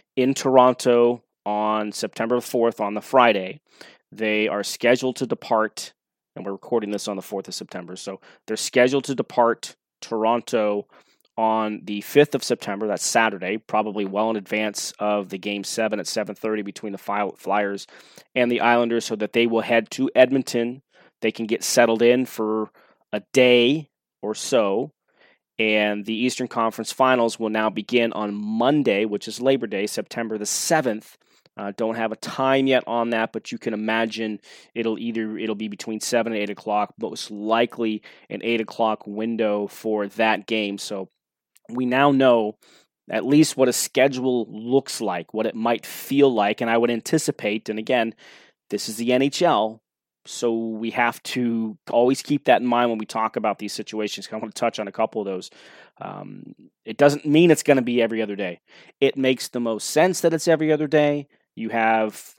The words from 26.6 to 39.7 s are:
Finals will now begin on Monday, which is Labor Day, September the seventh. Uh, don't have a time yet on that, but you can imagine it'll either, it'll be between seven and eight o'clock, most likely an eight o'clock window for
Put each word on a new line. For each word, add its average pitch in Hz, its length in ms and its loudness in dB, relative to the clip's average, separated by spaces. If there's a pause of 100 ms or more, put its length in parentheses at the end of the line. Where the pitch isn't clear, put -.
Finals 127 460 2
will 110 120 -4
now 110 200 0
begin 117 420 0
on 104 220 -6
Monday, 113 720 0
which 104 200 -6
is 113 140 -12
Labor 123 260 0
Day, 101 200 -4
September 110 500 -8
the 104 100 -8
seventh. 127 680 -2 (420)
Uh, 101 160 -8
don't 113 200 -2
have 113 180 -4
a 113 40 -8
time 135 500 0
yet 131 200 2
on 117 240 -2
that, 113 220 -2
but - 180 -10
you 123 60 -10
can 113 160 -8
imagine 107 640 -4 (360)
it'll 113 240 -4
either, 110 400 -6
it'll 107 160 -6
be 107 140 -8
between 110 320 -10
seven 117 340 -2
and 104 80 -2
eight 101 80 -4
o'clock, 104 500 -4
most 113 300 -10
likely 110 720 -2 (260)
an 107 140 -10
eight 117 180 -2
o'clock 110 460 -4
window 107 600 -2
for 107 400 -4